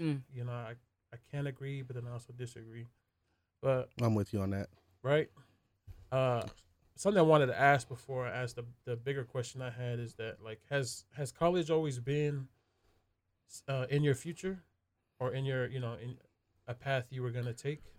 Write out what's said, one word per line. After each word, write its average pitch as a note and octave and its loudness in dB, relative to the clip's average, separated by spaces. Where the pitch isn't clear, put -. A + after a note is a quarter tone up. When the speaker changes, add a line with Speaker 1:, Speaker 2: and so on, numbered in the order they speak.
Speaker 1:
Mm. D3 0
Speaker 2:
You B2 -6
know, A#2+ -4
I, A#2 -8
I A#2 -18
can C#3+ -4
agree, C#3 -6
but B2+ -10
then A#2+ -6
I A#2+ -8
also A#2+ -10
disagree. A#2 -12
But C3 2
Speaker 3:
I'm A2 4
with G2+ 0
you G#2 0
on F#2+ 0
that. G2 -4
Speaker 2:
Right? D3 2
Uh, B2+ 2
something G3+ 4
I - 12
wanted D#3 8
to A2 0
ask C#3 8
before B2+ -6
I A#2+ -4
asked B2 -4
the, A#2+ -8
the B2 -4
bigger C3+ -4
question B2 -6
I B2+ -6
had A#2+ -4
is A2+ -8
that, A2 -8
like, A2 -12
has, C3+ -2
has C#3+ -6
college E3+ 2
always D#3 2
been, C#3+ 0
uh, C3 -2
in C#3+ 4
your D3 6
future F3+ -6
or B2+ -2
in C3+ -2
your, C3 0
you B2+ -6
know, A#2+ -4
in B2+ -10
a A#2+ -6
path C3+ -2
you B2+ -6
were B2 -2
gonna A#2+ -4
take? D3 -6